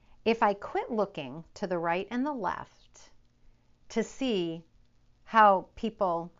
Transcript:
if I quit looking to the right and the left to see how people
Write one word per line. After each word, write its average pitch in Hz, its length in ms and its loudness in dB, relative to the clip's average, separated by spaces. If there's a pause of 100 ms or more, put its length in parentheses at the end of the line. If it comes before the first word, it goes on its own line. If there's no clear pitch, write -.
(240)
if 226 200 2
I 208 100 4
quit - 380 -6
looking 165 520 -4 (120)
to 196 120 -6
the 180 100 -2
right 170 340 -2
and 247 140 -2
the 294 80 -4
left - 760 -10 (760)
to 226 140 0
see 180 600 -4 (600)
how 202 520 6
people 180 640 -2